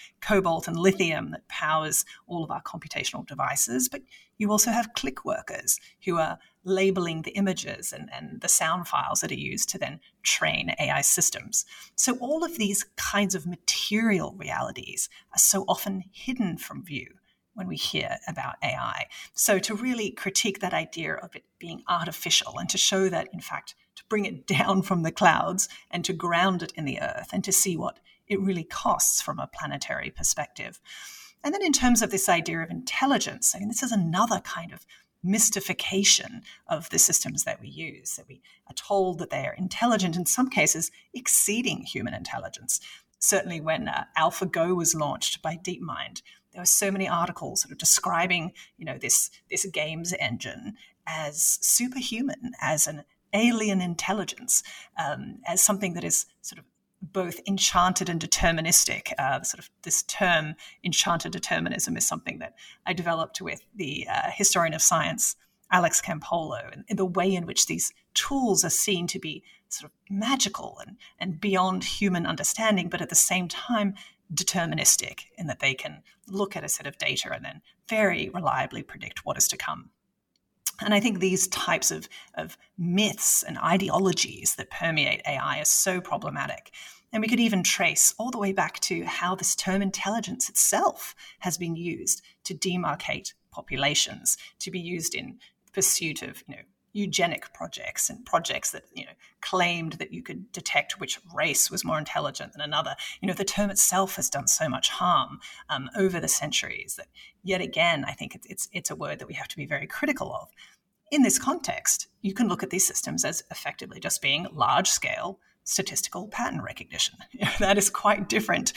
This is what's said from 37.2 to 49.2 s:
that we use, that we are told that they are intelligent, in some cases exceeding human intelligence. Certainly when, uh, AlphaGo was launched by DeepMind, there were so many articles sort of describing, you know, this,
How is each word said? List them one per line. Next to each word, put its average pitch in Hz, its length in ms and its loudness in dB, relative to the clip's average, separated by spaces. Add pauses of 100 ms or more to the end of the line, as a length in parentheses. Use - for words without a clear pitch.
that - 160 -4
we 110 80 -16
use, 147 480 -10
that - 120 -16
we - 140 -20 (260)
are - 80 -16
told 185 440 0
that 160 100 -6
they 135 160 -2
are - 80 -6
intelligent, 185 640 2
in 175 100 0
some 254 240 2
cases 160 420 2 (220)
exceeding - 720 2
human - 300 -6
intelligence. - 680 -6 (400)
Certainly 175 420 2
when, 160 260 -2
uh, - 180 -2 (120)
AlphaGo 170 580 2
was 165 200 2
launched - 460 -2
by 165 160 -4
DeepMind, - 640 -8 (320)
there 185 80 -12
were 180 40 -2
so 196 260 4
many 196 160 0
articles 175 540 0
sort - 100 -6
of - 60 -18
describing, 175 760 2 (260)
you - 80 -14
know, 131 120 -8
this, - 340 0 (180)